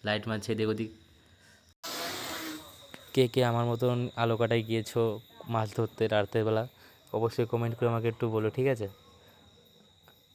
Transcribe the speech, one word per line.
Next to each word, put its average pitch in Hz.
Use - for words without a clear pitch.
লাইট 107
মারছি 107
এদিক 107
ওদিক। 110
কে 131
কে 131
আমার 120
মতন 120
আলোকাটায় 117
গিয়েছো 113
মাছ 110
ধরতে 113
রাতের 107
বেলা, 110
অবশ্যই 113
কমেন্ট 117
করে 120
আমাকে 117
একটু 113
বলো, 110
ঠিক 131
আছে? 110